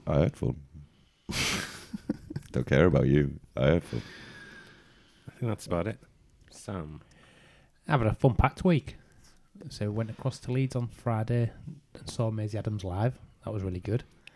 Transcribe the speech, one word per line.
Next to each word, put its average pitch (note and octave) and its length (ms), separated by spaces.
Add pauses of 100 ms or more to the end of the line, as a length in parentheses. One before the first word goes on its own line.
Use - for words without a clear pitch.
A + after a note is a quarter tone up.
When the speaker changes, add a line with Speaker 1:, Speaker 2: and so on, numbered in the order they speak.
Speaker 1:
I D2 140
had - 180
fun. B1 180 (720)
Speaker 2:
<laughs> - 1200
Speaker 1:
Don't B1+ 120
care C#2+ 200
about C2+ 220
you. C#2+ 320 (160)
I C2 120
had E2 160
fun. A#1 180 (1300)
Speaker 3:
I - 40
think A#2+ 200
that's - 160
about F2 200
it. A2 120 (500)
Sam. D#2 520 (840)
Speaker 4:
I've D3+ 120
had A2+ 100
a G2 60
fun B2+ 200
packed - 280
week. F3 320 (760)
So G#2 220
went A2 180
across - 300
to - 120
Leeds C3 240
on A#2+ 120
Friday A2+ 640 (420)
and - 160
saw A2+ 220
Maisie G#2+ 260
Adams G#2 260
live. G2 360 (240)
That - 100
was G#2 100
really F2+ 180
good. G#2+ 220 (320)